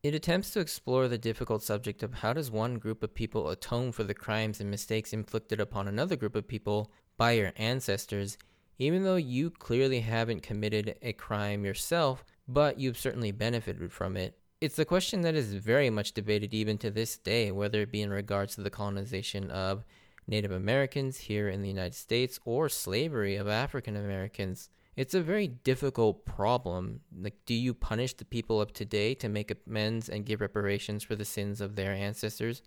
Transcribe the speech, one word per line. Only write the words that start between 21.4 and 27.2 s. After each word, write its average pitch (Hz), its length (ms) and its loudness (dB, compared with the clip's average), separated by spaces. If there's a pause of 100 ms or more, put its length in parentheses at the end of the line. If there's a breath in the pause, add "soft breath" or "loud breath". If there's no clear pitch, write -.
in 98 120 -2
the 98 80 -4
United 95 260 -4
States 123 500 0
or 135 240 2
slavery 107 680 0
of 101 120 -2
African 117 480 0
Americans. 98 760 -4 (260 soft breath)
It's 135 180 -2
a 185 60 4
very 190 260 2
difficult 123 800 2
problem. 104 760 0 (140)
Like, 98 300 -8